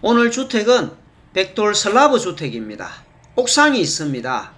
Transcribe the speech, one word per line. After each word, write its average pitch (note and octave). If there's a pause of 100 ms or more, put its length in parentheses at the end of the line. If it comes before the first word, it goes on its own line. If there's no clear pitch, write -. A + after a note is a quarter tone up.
오늘 A#3
주택은 A#3+ (420)
백돌 G#3
슬라브 A#3+
주택입니다. A#2 (460)
옥상이 C4
있습니다. C3